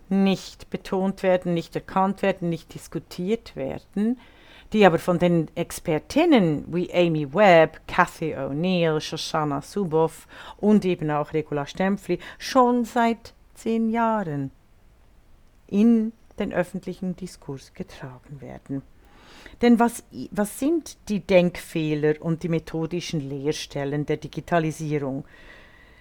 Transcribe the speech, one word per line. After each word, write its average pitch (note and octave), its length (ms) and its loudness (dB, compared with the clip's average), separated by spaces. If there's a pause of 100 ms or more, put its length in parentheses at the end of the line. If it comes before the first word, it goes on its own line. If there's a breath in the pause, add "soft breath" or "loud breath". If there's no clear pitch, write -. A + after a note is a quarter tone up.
nicht F#3+ 640 0
betont F#3+ 520 -4
werden, F#3 320 2
nicht E3 200 -4
erkannt F#3+ 480 -2
werden, F#3 260 0
nicht - 260 -8
diskutiert - 840 -8
werden, G3 640 -4 (540 loud breath)
die G#3 120 6
aber E3 140 8
von F3 200 0
den E3+ 360 2
Expertinnen F3 1120 2 (100)
wie F3 180 -4
Amy D#3 400 2
Webb, E3+ 540 6
Cathy E3 480 -2
O'Neill, D#3 680 0
Shoshana D3+ 640 -4
Zuboff D#3+ 640 -2 (320 loud breath)
und G#3 260 4
eben F3 260 -2
auch D3 220 -2
Regula D3 340 -4
Stempfli F#3+ 520 -2 (200 loud breath)
schon B3 460 2
seit A#3 480 -2 (220)
zehn A3+ 360 -2
Jahren G3+ 600 -2 (1160)
in A3 440 2 (260)
den G#3 140 -4
öffentlichen F3+ 640 -4
Diskurs - 580 -14
getragen C3+ 680 -16
werden. C3 420 -10 (800 loud breath)
Denn A#3+ 160 8
was A#3 340 0
i-, B2+ 200 -12
was G#3 260 -4
sind D#4 400 -2 (100)
die G3+ 120 -2
Denkfehler D#3 1000 2
und E3 220 -4
die F3+ 60 -4
methodischen D#3+ 720 -4
Leerstellen C#3+ 840 -4
der D3+ 140 -2
Digitalisierung? D3+ 1080 -4 (760 loud breath)